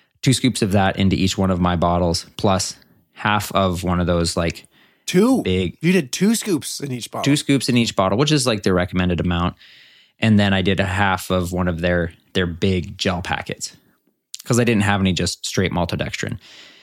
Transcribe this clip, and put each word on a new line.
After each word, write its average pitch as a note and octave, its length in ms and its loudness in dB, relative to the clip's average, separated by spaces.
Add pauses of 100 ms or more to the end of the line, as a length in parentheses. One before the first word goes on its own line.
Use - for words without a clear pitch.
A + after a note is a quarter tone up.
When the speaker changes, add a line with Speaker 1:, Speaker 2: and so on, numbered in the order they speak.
(220)
Speaker 1:
two C3+ 100 2
scoops A2+ 300 0
of G2 100 2
that G2 260 2
into F#2+ 200 2
each F#2+ 200 0
one F#2+ 140 2
of F2+ 80 0
my F2+ 160 2
bottles, E2+ 500 0 (120)
plus F#2+ 400 0 (380)
half G#2 360 -2
of F2+ 320 0
one F2 160 0
of F2 80 0
those, E2+ 300 0
like, E2+ 280 -4 (400)
Speaker 2:
Two? G#3 360 2
Speaker 1:
big F#2 400 -2
Speaker 2:
You E3+ 100 2
did E3+ 220 0
two G#3 200 2
scoops F#3 460 -4
in C3+ 140 -8
each A#2+ 180 -10
bottle? G#2+ 140 -6
Speaker 1:
Two C#3+ 100 4
scoops C#3 320 0
in B2 80 2
each A#2 220 0
bottle, G2 200 2
which D3+ 140 0
is, C3+ 160 2
like, A2 160 -2
the G2+ 100 2
recommended F2+ 460 0
amount. F2 380 -2 (600)
And A2 200 4
then G2 140 2
I F#2+ 80 2
did F#2 180 0
a F#2 60 0
half F#2 460 0
of F2+ 200 0
one F2+ 160 -2
of E2 140 -2
their, F2 320 0 (180)
their F#2 160 0
big F2+ 500 -2
gel F2+ 240 -4
packets - 540 -8 (720)
'cause A#2+ 120 2
I A#2+ 60 4
didn't A2+ 200 2
have G2+ 180 2
any F#2+ 100 4
just F2 340 -4
straight - 280 -2
maltodextrin. F2 640 -4 (460)